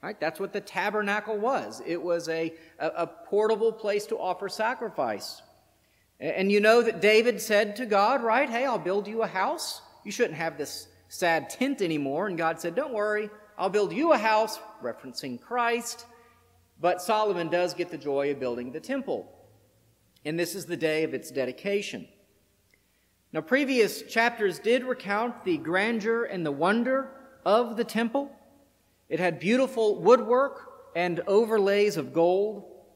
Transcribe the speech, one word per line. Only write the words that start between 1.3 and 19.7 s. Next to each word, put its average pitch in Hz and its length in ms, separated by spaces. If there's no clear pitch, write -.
was. 214 480
It 170 120
was 170 300
a, 165 240
a, 160 100
a 170 200
portable 214 680
place 208 320
to - 120
offer 185 300
sacrifice. 185 960
A-, 151 200
and 190 120
you 208 80
know 226 240
that 214 180
David 214 400
said 208 360
to 247 100
God, 214 340
right, 233 260
"Hey, 240 180
I'll 247 120
build 185 300
you 220 160
a 202 40
house. 202 540
You 208 80
shouldn't 196 260
have 160 220
this - 280
sad 165 400
tent 262 320
anymore." 156 460
And 180 100
God 165 240
said, 170 140
"Don't 277 180
worry, 208 380
I'll 190 120
build 196 220
you 302 220
a 262 60
house," 220 400
referencing 123 580
Christ. 240 640
But 170 220
Solomon 208 460
does 175 260
get 170 160
the 180 80
joy 143 340
of 135 80
building 123 320
the 151 80
temple. 196 520